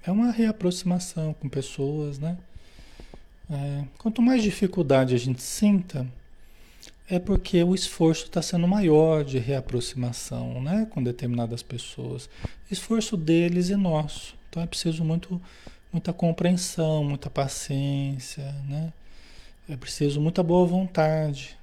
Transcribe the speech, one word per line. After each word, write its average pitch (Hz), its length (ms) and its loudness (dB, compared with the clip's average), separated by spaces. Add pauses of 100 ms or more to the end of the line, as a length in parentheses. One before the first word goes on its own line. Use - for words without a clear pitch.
É 175 40 -2
uma 226 200 4
reaproximação 180 1000 0
com 139 160 -8
pessoas, 143 680 -4
né? 170 200 -4 (1120)
É, 143 340 -4 (140)
quanto 220 240 0
mais 247 200 6
dificuldade 147 720 4
a 123 40 4
gente 127 240 0
sinta, 180 680 0 (1000)
é 180 100 0
porque 185 420 4
o 180 140 6
esforço - 540 2
tá 170 120 0
sendo 170 260 2
maior 160 580 6
de 131 120 -2
reaproximação, 123 1200 -4
né? 202 280 0
Com 135 140 -2
determinadas 120 580 -2
pessoas. 123 680 -10 (420)
Esforço 220 460 -2
deles 170 520 2
e 202 60 0
nosso. 160 600 -2 (140)
Então 165 140 -4
é - 20 -2
preciso 165 380 -2
muito, 175 380 -2 (500)
muita 165 220 -2
compreensão, 170 880 0
muita 143 260 -4
paciência, 139 1120 -4 (240)
né? 156 260 -4 (760)
É 147 60 -8
preciso 143 460 -2
muita 170 200 2
boa 175 240 6
vontade 156 960 0